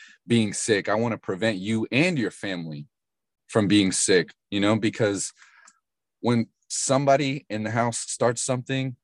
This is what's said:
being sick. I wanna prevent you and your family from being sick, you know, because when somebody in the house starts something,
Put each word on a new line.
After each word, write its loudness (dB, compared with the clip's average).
being 2
sick. 0
I 2
wanna 0
prevent -2
you -2
and 2
your -2
family -8
from 2
being 4
sick, 2
you -4
know, 2
because -2
when 2
somebody 0
in -4
the -4
house 0
starts -2
something, -4